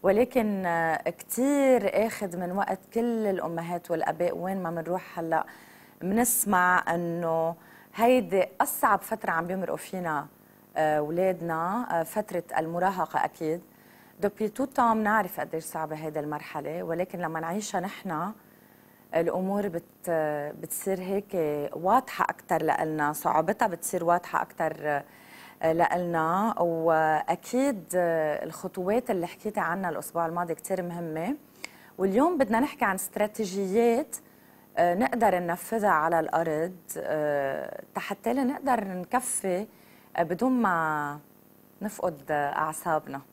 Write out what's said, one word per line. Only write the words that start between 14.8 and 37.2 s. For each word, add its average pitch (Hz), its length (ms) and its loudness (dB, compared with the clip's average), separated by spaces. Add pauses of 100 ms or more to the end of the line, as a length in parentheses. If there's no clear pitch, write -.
نعرف 208 380 2
قديش 160 240 -6
صعبة 156 320 -6
هيدي 156 240 -4
المرحلة، 151 640 -6
ولكن 175 360 -4
لما 160 220 -4
نعيشها 185 400 -4
نحنا 180 520 -6 (840)
الأمور 190 540 0
بت-، - 420 -8 (520)
بتصير 185 380 -4
هيك 196 340 -4 (380)
واضحة 196 560 2
أكتر - 340 -2
لإلنا، 156 500 0
صعوبتها 165 560 2
بتصير 170 360 -4
واضحة 175 380 2
أكتر، 156 400 -4
آه، 143 220 0 (680)
لإلنا. 170 880 2
وأكيد، 165 1200 2 (120)
آه، 165 480 2
الخطوات 190 680 -2
اللي 175 160 0
حكيتي 214 340 -6
عنها 175 300 0
الأسبوع 165 360 -4
الماضي 170 280 -2
كتير 185 280 -4
مهمة، 175 540 -4 (640)
واليوم 254 400 4
بدنا 226 220 4
نحكي - 240 0
عن 196 100 2
استراتيجيات، 214 1200 0 (600)
آه، 175 180 4
نقدر 220 440 2
ننفذها 185 520 0
على 165 300 4
الأرض، 165 560 0 (200)
آه، 147 840 -2 (120)